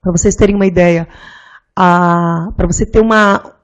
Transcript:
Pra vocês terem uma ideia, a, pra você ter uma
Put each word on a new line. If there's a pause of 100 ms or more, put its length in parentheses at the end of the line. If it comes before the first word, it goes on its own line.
Pra
vocês
terem
uma
ideia, (680)
a,
pra
você
ter
uma